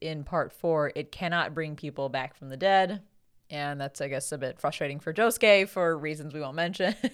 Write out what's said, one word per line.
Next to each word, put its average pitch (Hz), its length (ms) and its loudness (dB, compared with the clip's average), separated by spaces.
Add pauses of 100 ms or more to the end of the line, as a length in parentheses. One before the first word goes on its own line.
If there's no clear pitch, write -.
in 156 240 -6
part 151 260 -2
four, 156 440 0
it 147 160 -8
cannot 170 420 -2
bring 156 220 -6
people 139 340 -6
back 131 260 -6
from 135 140 -16
the 135 80 -10
dead. 190 440 4 (500)
And 143 300 -6
that's, 139 200 -6
I 139 80 -2
guess, 131 220 -4
a 151 60 -4
bit 131 220 -6
frustrating 143 400 -2
for 160 120 -6
Josuke 208 580 6
for 170 280 2
reasons 151 380 -8
we 151 60 -6
won't 139 140 -8
mention. 185 380 0 (200)